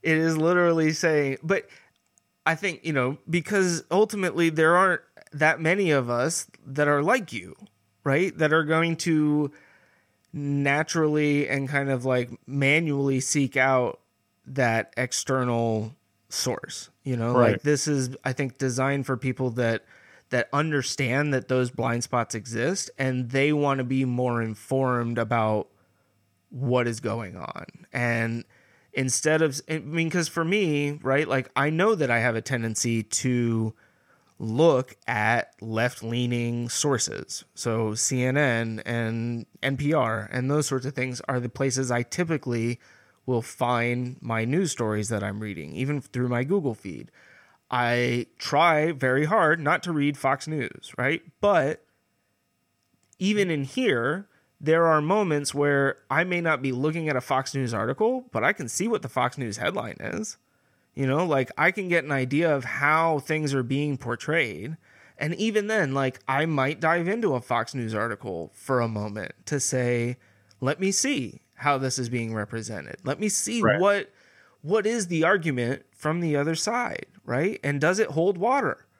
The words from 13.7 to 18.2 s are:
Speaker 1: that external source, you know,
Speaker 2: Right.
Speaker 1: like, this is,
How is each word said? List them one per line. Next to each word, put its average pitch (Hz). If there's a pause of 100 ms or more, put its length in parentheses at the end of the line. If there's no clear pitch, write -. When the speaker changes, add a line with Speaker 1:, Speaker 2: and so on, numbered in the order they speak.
Speaker 1:
that 120
external 117 (340)
source, - (140)
you 131
know, 117
Speaker 2:
Right. 120
Speaker 1:
like, 95
this 147
is, 139 (140)